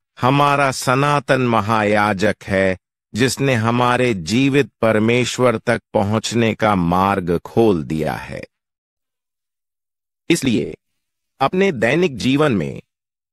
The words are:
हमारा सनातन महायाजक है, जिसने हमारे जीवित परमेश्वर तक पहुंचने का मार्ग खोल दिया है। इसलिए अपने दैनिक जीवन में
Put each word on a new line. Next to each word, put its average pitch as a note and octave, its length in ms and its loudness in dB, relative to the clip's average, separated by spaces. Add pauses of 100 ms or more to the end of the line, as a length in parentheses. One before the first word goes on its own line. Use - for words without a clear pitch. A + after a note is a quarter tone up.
(200)
हमारा C#3+ 500 2
सनातन C#3 680 0
महायाजक G#2 1040 0
है, F#2+ 340 0 (360)
जिसने C3 400 0
हमारे A#2+ 600 0
जीवित C3 560 0 (100)
परमेश्वर A#2 800 0
तक A2+ 240 -2 (120)
पहुंचने G#2+ 600 0
का G#2+ 200 0
मार्ग F2+ 640 0
खोल G#2 440 0
दिया D2 300 -4
है। A#1 320 -12 (1900)
इसलिए G#2 440 0 (640)
अपने F#3 320 0
दैनिक C3+ 440 0
जीवन C3+ 360 0
में D2 300 -4 (500)